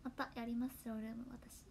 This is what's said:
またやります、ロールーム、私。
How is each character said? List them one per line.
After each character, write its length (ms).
ま 60
た 240
や 100
り 120
ま 160
す、 180
ロ 60
ー 60
ル 80
ー 60
ム、 140
私。 420